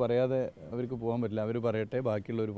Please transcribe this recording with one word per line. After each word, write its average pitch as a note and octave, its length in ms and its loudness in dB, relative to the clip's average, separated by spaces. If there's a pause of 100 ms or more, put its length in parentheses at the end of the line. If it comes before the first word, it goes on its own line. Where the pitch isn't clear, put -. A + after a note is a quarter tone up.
പറയാതെ B2+ 380 4 (320)
അവർക്ക് B2 300 -4
പോകാൻ A#2 200 0
പറ്റില്ല. G#2+ 260 0
അവർ A#2 80 0 (100)
പറയട്ടെ, A2 320 0 (100)
ബാക്കിയുള്ളവർ A2 500 0